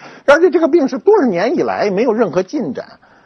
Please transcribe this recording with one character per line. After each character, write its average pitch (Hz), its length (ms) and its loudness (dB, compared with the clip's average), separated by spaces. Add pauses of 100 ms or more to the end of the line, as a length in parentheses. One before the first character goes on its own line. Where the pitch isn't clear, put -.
(260)
而 294 160 4
且 359 80 4
这 320 100 0
个 320 80 2
病 285 200 2
是 262 100 -6
多 392 240 2
少 262 60 0
年 208 280 -2
以 190 60 -2
来 123 300 -2
没 185 100 -2
有 254 100 0
任 214 200 0
何 185 100 -2
进 190 320 -6
展。 - 260 -14 (260)